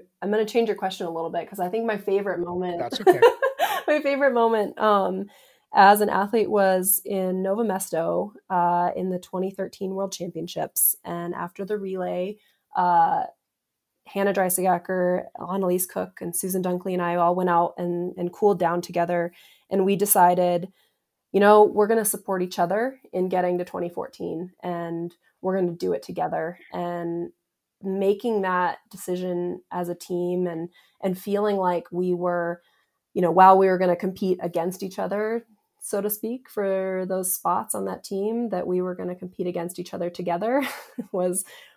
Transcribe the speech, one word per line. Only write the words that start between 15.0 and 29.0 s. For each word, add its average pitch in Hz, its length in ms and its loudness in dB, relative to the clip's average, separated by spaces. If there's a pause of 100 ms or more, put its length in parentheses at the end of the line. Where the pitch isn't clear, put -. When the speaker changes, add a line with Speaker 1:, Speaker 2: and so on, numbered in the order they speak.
Speaker 1:
Annalise 185 460 0
Cook, 185 360 -8
and 170 140 -8
Susan 185 280 -4
Dunkley 180 300 -4
and 180 80 -2
I 175 140 0
all 175 200 4
went 185 140 0
out 170 280 2
and, 175 400 -4
and 175 140 -4
cooled 202 280 2
down 175 220 0
together. 175 520 -2 (360)
And 196 140 2
we 196 120 4
decided 180 760 4 (640)
you 196 80 4
know, 214 240 10
we're 202 220 2
gonna 226 180 2
support 196 360 -4
each 185 180 -4
other 214 420 0 (100)
in 185 160 0
getting 180 300 0
to 180 80 -4
twenty 175 240 -6
fourteen, 175 720 -8
and 170 520 -6 (280)
we're 185 180 0
gonna 180 140 0
do 180 180 -4
it 180 120 -2
together. 165 540 -4 (140)
And 175 600 -6 (500)
making 196 600 0
that 180 340 0 (120)
decision 180 800 -6